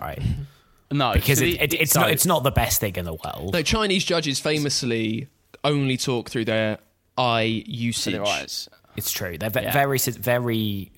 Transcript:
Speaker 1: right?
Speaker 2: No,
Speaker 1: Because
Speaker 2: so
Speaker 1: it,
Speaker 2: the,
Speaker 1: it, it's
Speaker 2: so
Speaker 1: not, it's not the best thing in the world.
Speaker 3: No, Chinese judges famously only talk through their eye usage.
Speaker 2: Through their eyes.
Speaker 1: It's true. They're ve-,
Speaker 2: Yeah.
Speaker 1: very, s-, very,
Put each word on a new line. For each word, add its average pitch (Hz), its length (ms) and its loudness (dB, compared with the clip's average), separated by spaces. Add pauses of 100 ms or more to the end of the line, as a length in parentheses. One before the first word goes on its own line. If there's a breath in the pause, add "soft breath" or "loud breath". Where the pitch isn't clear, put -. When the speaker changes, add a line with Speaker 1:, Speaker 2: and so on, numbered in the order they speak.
Speaker 1:
right? - 200 -8 (680 loud breath)
Speaker 2:
No, 131 220 2
Speaker 1:
Because 113 280 4
Speaker 2:
so 127 60 2
Speaker 1:
it, - 60 2
Speaker 2:
the, - 120 -2
Speaker 1:
it, 151 100 2
it's 160 180 2
Speaker 2:
so - 100 4
Speaker 1:
not, - 100 4
it's 151 140 2
not 160 180 2
the 135 80 2
best 117 280 2
thing 98 160 -2
in 90 80 -4
the 85 120 -6
world. 82 360 -8
Speaker 3:
No, 175 100 0
Chinese 196 440 2
judges 156 340 0
famously 127 880 0 (380)
only 139 320 2
talk 120 320 -2
through 113 160 -2
their 110 320 0 (400)
eye 113 480 2
usage. 117 480 -4
Speaker 2:
Through 104 100 -4
their 101 100 0
eyes. - 360 -8 (280)
Speaker 1:
It's - 140 -4
true. 87 260 -6
They're 101 140 -4
ve-, 120 100 0
Speaker 2:
Yeah. 98 100 -2
Speaker 1:
very, 139 280 2
s-, - 80 -2
very, 113 920 0